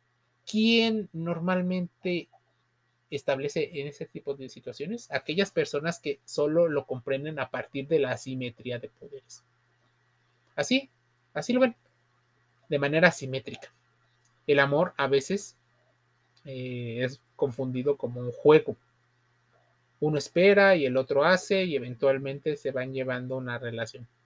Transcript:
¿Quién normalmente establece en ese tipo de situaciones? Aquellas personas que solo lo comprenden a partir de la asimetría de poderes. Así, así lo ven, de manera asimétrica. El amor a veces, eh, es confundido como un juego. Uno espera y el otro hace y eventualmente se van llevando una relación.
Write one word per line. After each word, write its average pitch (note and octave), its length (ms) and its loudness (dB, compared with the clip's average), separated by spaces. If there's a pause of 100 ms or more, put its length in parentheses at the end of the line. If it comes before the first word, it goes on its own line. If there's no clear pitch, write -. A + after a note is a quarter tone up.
(460)
¿Quién A3 680 2
normalmente F3+ 1120 -4 (800)
establece C#3+ 720 -4
en C#3+ 80 -8
ese D3 160 -14
tipo C#3 300 -10
de C3 160 -14
situaciones? E3 600 -12
Aquellas D#3+ 400 -4
personas D#3 480 -4
que - 280 -6
solo D#3 420 2
lo C#3+ 180 -2
comprenden C#3 520 -6
a C3 100 -6
partir C3+ 400 -8
de D#3+ 100 2
la C3 140 0
asimetría B2 640 -8
de - 120 -14
poderes. - 520 -20 (1120)
Así, B3+ 360 0 (420)
así A#3 220 -4
lo B3+ 60 2
ven, A#3+ 140 4 (920)
de C#3+ 100 0
manera D#3 300 4
asimétrica. C3 640 -6 (760)
El C#3+ 120 6
amor C#3+ 400 2
a C#3 80 2
veces, C#3 500 -2 (880)
eh, B2 580 -8
es B2 200 -6 (120)
confundido C3 640 -2
como B2 240 -8
un B2 100 -6
juego. D3+ 460 6 (1200)
Uno D3+ 180 0
espera G3 580 6
y D3 80 0
el B2+ 140 2
otro C#3 260 2
hace F#3 400 2
y D#3+ 120 -2
eventualmente C3+ 800 -2
se C3+ 160 -6
van C3 200 -6
llevando C3 460 -4
una B2 200 -6
relación. A#2 480 -8 (200)